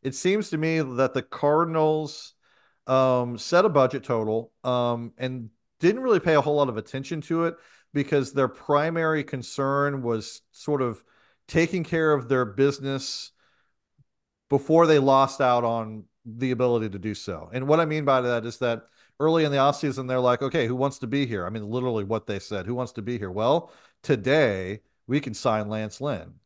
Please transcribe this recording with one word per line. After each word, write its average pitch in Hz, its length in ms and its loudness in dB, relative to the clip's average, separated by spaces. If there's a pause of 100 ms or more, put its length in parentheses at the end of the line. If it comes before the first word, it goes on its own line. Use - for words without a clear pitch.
it 139 120 -6
seems 202 360 -2
to 156 80 -4
me 160 240 0
that 127 320 0
the 131 80 0
Cardinals, 156 1120 0 (520)
um, 127 520 2
set 175 260 2
a 214 60 4
budget 139 340 2
total, 113 480 -2 (120)
um, 120 520 -2
and 127 320 -8 (300)
didn't 214 240 2
really 233 180 2
pay 165 140 2
a 147 80 6
whole 147 140 0
lot 143 120 2
of 113 80 -6
attention 135 460 -8
to 165 220 -2
it 165 100 -2 (380)
because 139 400 0
their 135 160 2
primary 156 760 0
concern 139 760 -2
was 117 400 -4 (100)
sort 147 300 -2
of 120 200 -4 (460)
taking 170 340 0
care 156 300 0
of 131 160 0
their 127 160 2
business 135 880 -4 (1160)
before 156 380 4
they 156 120 6
lost 135 420 4
out 123 240 2
on 110 400 -4 (200)
the 120 260 -4
ability 120 380 0
to 98 100 -10
do 101 160 -6
so. - 380 -10
And 127 140 -6
what 156 140 4
I 165 40 4
mean 156 200 -4
by 135 160 4
that 120 260 -2
is 120 120 -10
that 117 260 -2 (340)
early 160 260 2
in 147 80 0
the 143 60 2
offseason, 135 480 0
they're 127 140 0
like, 123 220 4
"Okay, 135 240 0
who 120 100 -2
wants 135 220 -2
to 127 80 -8
be 135 200 -2
here?" 101 200 -4
I 92 40 -6
mean, 104 180 -10
literally 117 360 -2
what 107 220 -4
they 101 120 -4
said, 92 280 -8
"Who 120 80 -6
wants 123 180 -8
to 113 100 -10
be 117 160 -6
here?" 101 120 -8
Well, 120 420 0 (300)
today 107 800 0 (240)
we 135 140 -2
can 127 140 -10
sign 107 340 -2
Lance 107 320 -8
Lynn. 98 340 -8 (120)